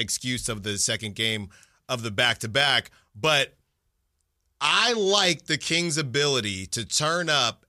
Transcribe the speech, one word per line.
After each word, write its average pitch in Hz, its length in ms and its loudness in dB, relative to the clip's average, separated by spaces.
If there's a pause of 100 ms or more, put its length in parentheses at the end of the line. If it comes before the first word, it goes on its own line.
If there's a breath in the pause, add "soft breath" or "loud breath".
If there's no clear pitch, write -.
excuse 120 480 -4
of 107 160 -6
the 104 140 -2
second 107 360 -2
game 110 360 -2 (380 soft breath)
of 123 140 -4
the 113 80 -4
back-to-back, 120 800 2 (240 soft breath)
but 143 400 0 (1080)
I 196 340 2
like 190 520 2
the 151 120 0
Kings' 165 400 -2
ability 120 680 0
to 113 160 -4
turn 165 440 -2
up 127 400 0